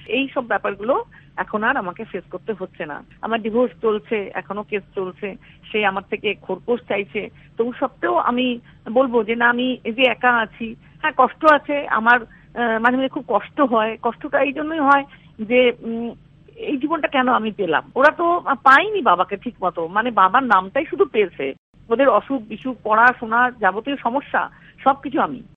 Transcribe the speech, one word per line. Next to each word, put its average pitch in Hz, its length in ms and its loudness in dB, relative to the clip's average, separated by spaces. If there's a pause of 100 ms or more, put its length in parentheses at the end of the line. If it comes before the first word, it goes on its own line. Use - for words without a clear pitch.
এই 269 280 -2
সব 262 120 -4
ব্যাপারগুলো 208 580 -2 (320)
এখন 196 280 -6
আর 254 120 0
আমাকে 185 280 -8
ফেস 175 260 -12
করতে 180 220 -10
হচ্ছে 180 340 -10
না। 143 180 -12 (180)
আমার 220 200 -4
ডিভোর্স 233 400 -2
চলছে, 214 520 -2
এখনো 196 280 -8
কেস 202 200 -8 (120)
চলছে, 190 400 -8 (380)
সে 214 140 0
আমার 190 240 -2
থেকে 208 240 -4
খোরপোশ 190 540 -6
চাইছে, 202 420 -6 (280)
তবু 233 140 -2
সত্ত্বেও - 440 -4
আমি 247 440 0 (320)
বলবো 240 320 2
যে 226 120 -2
না, 240 120 2
আমি 247 360 0
এই 233 80 -4
যে 233 100 -2
একা 247 340 2
আছি, 226 380 -6 (260)
হ্যাঁ 302 160 -2
কষ্ট 302 360 4
আছে 285 360 0
আমার, 226 340 4
আহ, 226 580 -4
মাঝে 247 160 2
মাঝে 269 120 0
খুব 262 200 -8
কষ্ট 208 320 -2
হয়। 220 420 2
কষ্টটা 247 380 -4
এই 277 120 0
জন্যই 311 280 -6
হয় 277 240 4 (340)
যে, 240 400 2
উম, 226 360 -8 (420)
এই - 200 -6
জীবনটা 302 320 -4
কেন 254 200 0
আমি 220 240 0
পেলাম? 165 420 -2
ওরা 277 160 4
তো 339 300 0
পায়নি 311 600 2
বাবাকে 185 340 2
ঠিক 226 260 -10
মতো, 170 260 -4
মানে 214 220 -2
বাবার 208 340 4
নামটাই 196 460 0
শুধু 370 140 2
পেয়েছে। 185 500 -2 (340)
ওদের 233 200 4
অসুখ 226 340 4
বিসুখ, 220 400 -10
পড়াশোনা, 233 680 4
যাবতীয় 226 460 -2
সমস্যা 240 540 -4 (340)
সবকিছু 277 360 0
আমি 160 220 -4 (140)